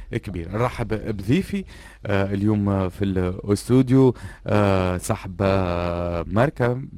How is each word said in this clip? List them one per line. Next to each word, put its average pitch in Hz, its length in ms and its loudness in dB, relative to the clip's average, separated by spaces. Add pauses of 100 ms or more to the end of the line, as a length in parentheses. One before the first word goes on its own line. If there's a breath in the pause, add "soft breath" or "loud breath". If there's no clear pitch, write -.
(120)
كبير. 90 400 -6
نرحب 113 360 -2
بضيفي، 110 760 -2 (420 loud breath)
آه، 98 280 0
اليوم 101 560 2
في 101 160 -4
الاستوديو، 117 1080 2 (340 loud breath)
آه، 95 500 2
صاحب، 98 440 -6
آه، 87 840 0
ماركة 123 540 0 (160)